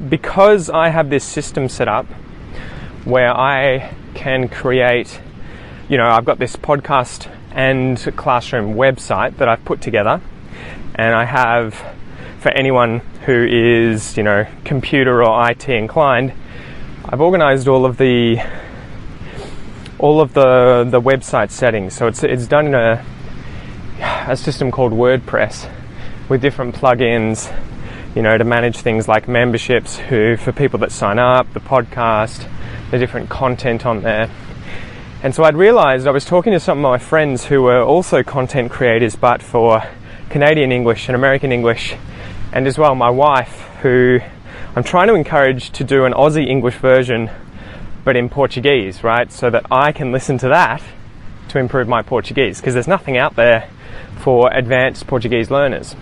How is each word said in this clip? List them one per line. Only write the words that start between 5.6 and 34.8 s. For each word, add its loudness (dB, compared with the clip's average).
you 0
know, 4
I've 4
got 0
this -4
podcast -2
and 0
classroom -2
website 0
that 2
I've 0
put -4
together, 0
and 0
I 2
have, 0
for 0
anyone 2
who 2
is, 2
you 0
know, 2
computer 2
or 6
I 2
T -4
inclined, 0
I've -2
organized 4
all 4
of -2
the, 4
all 4
of 2
the, 6
the 4
website 0
settings. -2
So -2
it's, -2
it's 0
done 4
in 0
a, 2
a -4
system -4
called 0
WordPress 0
with 0
different -2
plugins, 0
you 0
know, 4
to 4
manage 0
things -2
like 2
memberships, 0
who, 0
for -4
people 0
that -2
sign -2
up, 2
the -8
podcast, -2
the 0
different -4
content -2
on -2
there. -2